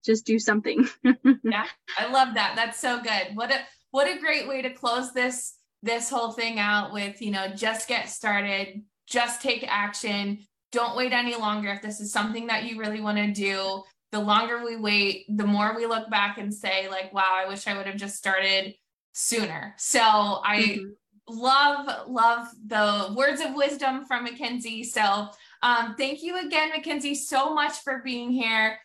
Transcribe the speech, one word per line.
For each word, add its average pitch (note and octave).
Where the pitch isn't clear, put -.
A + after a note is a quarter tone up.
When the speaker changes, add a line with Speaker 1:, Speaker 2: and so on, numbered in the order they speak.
Speaker 1:
Just A3
do A3+
something. A3
<laughs> B3
Speaker 2:
Yeah, A3
I A#3
love B3+
that. G#3
That's A3+
so B3
good. G#3
What A#3+
a, C4
what C#4
a F4+
great D4+
way C4+
to B3+
close B3+
this, B3
this A#3
whole A#3
thing A3+
out G#3
with, G3+
you G#3+
know, F#3+
just A3
get A#3+
started, G3+
just A#3+
take A#3+
action. G3+
Don't A#3+
wait B3
any A#3+
longer. G#3+
If G3+
this G#3+
is G#3
something A3
that A#3
you A3+
really G#3+
wanna G#3
do, G3
the G#3+
longer A3+
we A#3
wait, G#3
the G#3
more G#3
we A#3
look A3+
back G#3
and G3+
say, F#3+
like, F#3+
"Wow, F#3+
I F#3+
wish G3+
I G3+
would G3
have G3
just G3+
started F#3+
sooner." F3
So -
I G#3
Speaker 1:
Mm-hmm. A3+
Speaker 2:
love, C4+
love A#3
the G#3
words C#4
of C#4+
wisdom C#4
from B3
Mackenzie. A#3
So, G#3
um, A#3
thank C#4
you F4
again, D#4
Mackenzie, D4+
so C#4
much D4
for C4
being A#3+
here A3+